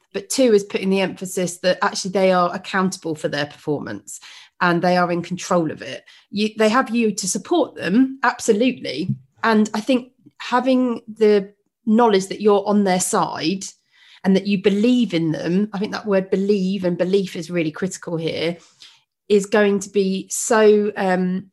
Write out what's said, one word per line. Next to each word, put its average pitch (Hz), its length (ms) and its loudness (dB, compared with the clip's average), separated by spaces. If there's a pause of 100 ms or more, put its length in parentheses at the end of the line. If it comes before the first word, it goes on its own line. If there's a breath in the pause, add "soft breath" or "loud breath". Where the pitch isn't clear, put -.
(120)
but 196 160 -10
two 247 240 2
is 202 120 4
putting 190 260 -4
the 190 100 2
emphasis 180 580 -4
that - 220 0
actually 202 300 -4
they 190 220 2
are 180 200 2
accountable 185 600 -4
for 156 140 -6
their 143 180 -4
performance 135 720 -8 (420 loud breath)
and 170 220 2
they 180 140 2
are 175 160 0
in 175 100 -4
control 175 480 -2
of - 100 -12
it. - 220 -14 (280 soft breath)
You, 208 180 -2 (100)
they 214 100 4
have 262 220 0
you 220 240 0
to 196 140 -6
support - 480 -2
them, 262 480 2
absolutely. 190 880 -2 (300)
And 214 300 4
I 214 60 -2
think 254 300 -2 (280)
having 254 680 0
the 208 480 2 (320)
knowledge 214 400 4
that 185 140 -10
you're 208 260 4
on 208 160 4
their 185 180 2
side 180 640 -2 (600 soft breath)
and 190 100 4
that 190 140 0
you 202 120 0
believe 208 540 2
in 165 160 0
them, 175 420 -2
I 190 60 -8
think 190 140 -6
that 202 120 -8
word 190 260 0
believe 196 540 0
and 175 140 0
belief 185 380 0
is 165 120 -10
really 170 220 -2
critical 180 460 -8
here, 165 400 -4 (760 soft breath)
is 202 160 4
going 202 320 2
to 190 100 -10
be 190 400 -2
so, 214 680 4
um, 185 560 -2